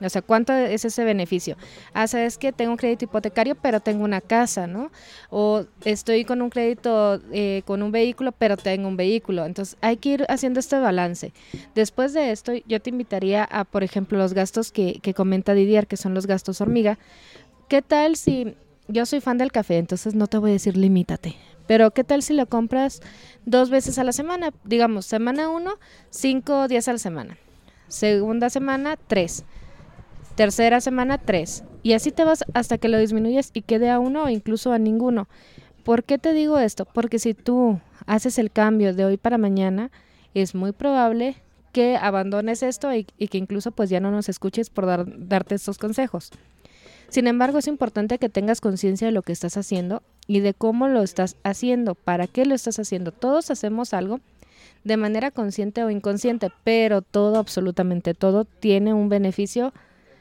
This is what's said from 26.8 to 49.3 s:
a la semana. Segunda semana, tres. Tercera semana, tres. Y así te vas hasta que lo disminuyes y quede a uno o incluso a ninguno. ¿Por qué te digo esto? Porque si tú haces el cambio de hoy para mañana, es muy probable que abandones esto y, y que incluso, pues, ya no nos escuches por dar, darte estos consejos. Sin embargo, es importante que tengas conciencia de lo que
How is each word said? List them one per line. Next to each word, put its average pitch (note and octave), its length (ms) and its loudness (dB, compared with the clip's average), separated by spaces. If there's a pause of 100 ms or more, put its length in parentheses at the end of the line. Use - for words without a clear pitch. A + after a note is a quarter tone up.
a B3 60 0
la A#3 60 -4
semana. E3 380 -10 (520)
Segunda G#3+ 600 2
semana, C4+ 480 -2
tres. - 480 -2 (880)
Tercera A#3 460 4
semana, B3+ 380 0
tres. - 460 -4 (180)
Y A3+ 120 4
así B3+ 180 0
te E4 100 2
vas D#4+ 220 2 (100)
hasta A#3 240 0
que A3+ 100 0
lo A3+ 80 4
disminuyes A3 580 0
y A3 80 -6
quede A#3 280 2
a B3 80 4
uno C4+ 260 0
o C#4+ 40 0
incluso A3 440 -2
a A#3 60 2
ninguno. A3 500 0 (540)
¿Por A#3 220 2
qué C#4 120 0
te D#4+ 160 2
digo D4+ 280 2
esto? G#3 240 0
Porque A3+ 340 -2
si A3 160 0
tú A#3+ 460 0 (260)
haces A3 320 0
el A3 140 0
cambio G#3+ 420 4
de F#3+ 100 2
hoy G3 120 2
para A#3 200 0
mañana, G3 540 0 (440)
es F#3+ 200 0
muy F#3+ 160 -2
probable B3 720 0 (300)
que B3 240 4
abandones G3+ 640 0
esto C4 320 -2
y, A3 120 -2 (120)
y G#3 100 -4
que G3 100 -4
incluso, G3 340 -4
pues, G3+ 180 0
ya F3+ 80 2
no G3 140 0
nos G#3 160 -2
escuches G3 420 -4
por F#3+ 160 -2
dar, F3+ 200 0
darte F#3+ 500 -4
estos G3+ 200 -6
consejos. A3 540 -4 (800)
Sin B3 180 2
embargo, B3 320 2
es C#4 100 -2
importante A#3+ 500 -2
que - 100 -2
tengas G#3 320 0
conciencia F#3+ 480 0
de A3+ 40 0
lo G3 100 0
que E3+ 100 -6